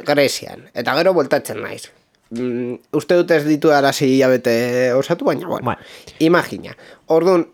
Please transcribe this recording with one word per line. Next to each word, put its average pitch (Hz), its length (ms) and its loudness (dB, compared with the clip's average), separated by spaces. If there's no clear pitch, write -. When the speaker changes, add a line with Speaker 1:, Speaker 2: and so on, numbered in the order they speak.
Speaker 1:
Grezian. - 680 -2
Eta 123 200 -4
gero 170 200 2
bueltatzen 135 480 -2
naiz. 104 280 -14
Mm, 123 440 -6
uste 151 220 0
dut 175 160 2
ez 156 140 2
ditu 151 280 2
arazi 139 340 2
hilabete 123 840 2
osatu, 165 320 -2
baina, 160 240 -2
bueno, - 180 -6
Speaker 2:
Bai. 117 100 -2
Speaker 1:
imagina. 151 560 0
Ordun, 170 480 2